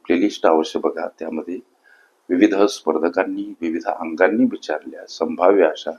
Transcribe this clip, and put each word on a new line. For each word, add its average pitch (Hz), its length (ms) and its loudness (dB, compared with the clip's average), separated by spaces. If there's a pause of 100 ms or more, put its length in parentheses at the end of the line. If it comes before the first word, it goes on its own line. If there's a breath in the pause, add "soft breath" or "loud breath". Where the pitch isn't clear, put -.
प्लेलिस्ट 95 420 0
अवश्य 80 320 2
बघा, 80 280 -4 (120)
त्यामध्ये 80 400 -8 (680 soft breath)
विविध 95 260 4 (200)
स्पर्धकांनी 87 680 -2 (180)
विविध 82 260 -4
अंगांनी 90 640 0
विचारलेल्या 80 560 -10
संभाव्य 85 580 2
अशा 80 340 -2